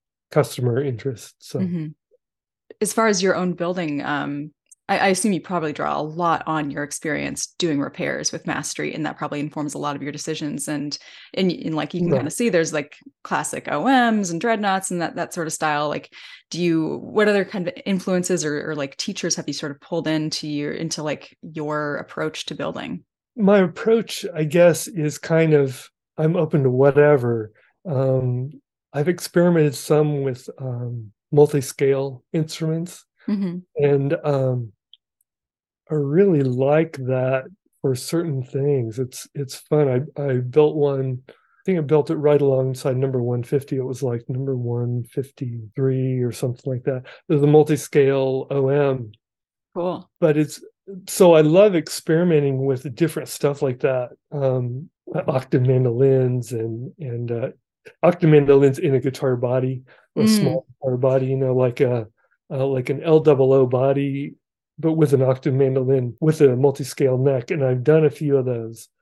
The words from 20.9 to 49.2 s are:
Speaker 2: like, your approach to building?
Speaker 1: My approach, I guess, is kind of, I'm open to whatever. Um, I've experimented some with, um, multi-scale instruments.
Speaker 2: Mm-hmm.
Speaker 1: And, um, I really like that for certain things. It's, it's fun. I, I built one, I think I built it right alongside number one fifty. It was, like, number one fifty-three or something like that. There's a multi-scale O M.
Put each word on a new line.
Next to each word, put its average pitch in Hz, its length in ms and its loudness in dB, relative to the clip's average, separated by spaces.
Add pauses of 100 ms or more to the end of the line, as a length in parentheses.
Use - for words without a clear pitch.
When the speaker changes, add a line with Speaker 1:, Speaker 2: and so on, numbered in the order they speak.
Speaker 2:
like, 143 400 -8
your 151 540 -6
approach - 500 -8
to 160 80 -10
building? - 500 -8 (320)
Speaker 1:
My 202 220 6
approach, 202 680 0 (100)
I 156 100 -2
guess, 160 440 4
is 151 300 -4
kind 160 340 2
of, 139 360 2 (280)
I'm 160 180 2
open 156 280 2
to 131 80 4
whatever. 127 840 4 (340)
Um, 131 760 -2 (340)
I've 143 140 -2
experimented 175 680 2
some 147 480 0
with, 131 260 -6 (100)
um, 120 540 -10 (180)
multi-scale 139 1040 2
instruments. 160 720 -4 (240)
Speaker 2:
Mm-hmm. 196 300 -2 (260)
Speaker 1:
And, 143 400 2
um, 127 480 0 (1160)
I 160 40 -4
really 151 480 4
like 139 560 2
that 131 460 -2 (360)
for 131 140 0
certain 147 480 -4
things. 127 560 -2
It's, - 360 -8
it's 143 200 -8
fun. 151 340 0 (300)
I, 143 40 -6
I 135 160 -2
built 151 380 2
one, 135 520 -2
I - 40 -20 (320)
think 190 140 0
I - 20 0
built 147 300 2
it 160 60 -2
right 147 260 4
alongside 131 560 0
number 127 240 0
one 120 200 -2
fifty. 139 340 -4
It 127 80 -2
was, 127 180 -8
like, 120 260 -4
number 135 260 -4
one 120 500 -4
fifty-three 131 1160 -4
or 123 100 -2
something 127 400 -6
like 127 140 -6
that. 127 200 -4 (220)
There's 147 160 2
a 147 40 4
multi-scale 139 1040 4
O 139 180 0
M. 135 440 0 (640)